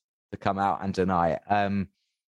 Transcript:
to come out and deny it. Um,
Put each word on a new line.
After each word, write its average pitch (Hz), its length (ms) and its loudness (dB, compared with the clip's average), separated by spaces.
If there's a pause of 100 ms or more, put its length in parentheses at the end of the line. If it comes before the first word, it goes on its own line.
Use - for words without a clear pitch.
(300)
to 104 80 -12
come 98 200 -2
out 98 240 0
and 95 100 -2
deny 90 380 2
it. - 180 -2
Um, 101 400 0 (460)